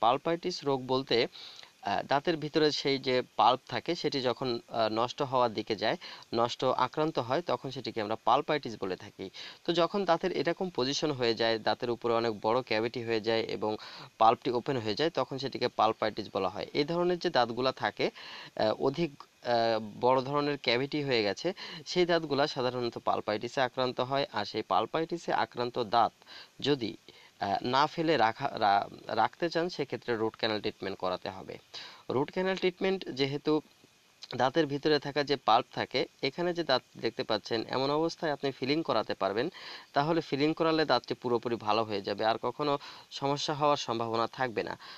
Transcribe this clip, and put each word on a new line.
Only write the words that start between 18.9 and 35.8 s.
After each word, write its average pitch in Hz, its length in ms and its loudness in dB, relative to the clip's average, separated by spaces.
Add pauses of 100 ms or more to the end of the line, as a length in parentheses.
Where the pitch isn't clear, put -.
আহ, - 320 -6 (480)
বড় 127 220 4
ধরনের 147 400 -2
ক্যাভিটি 139 400 0
হয়ে 127 200 2
গেছে, 101 300 -2 (340)
সেই 180 200 4
দাঁতগুলা 156 400 2
সাধারণত 123 520 -2
পালপাইটিসে 107 640 -2
আক্রান্ত 127 400 0
হয়। 135 320 0
আর 104 120 -2
সেই 110 180 -4
পালপাইটিসে 160 680 0
আক্রান্ত 120 460 -2
দাঁত 113 340 2 (480)
যদি, 127 360 0 (440)
আহ, 98 220 0
না 131 240 4
ফেলে 160 300 0
রাখা, 113 380 0
রা-, 101 320 4 (200)
রাখতে 117 440 0
চান, 170 180 0
সেক্ষেত্রে 127 480 -4
রুট 110 200 -2
ক্যানেল 110 240 0
ট্রিটমেন্ট 98 380 -6
করাতে 92 320 -4
হবে। 92 280 -14 (520)
রুট 131 200 0
ক্যানেল 185 260 -2
ট্রিটমেন্ট 185 520 -2
যেহেতু 143 520 0 (760)
দাঁতের 131 300 2
ভিতরে 143 320 2
থাকা 143 260 -2
যে 139 120 0
পাল্প 117 380 4
থাকে, 127 320 -2 (160)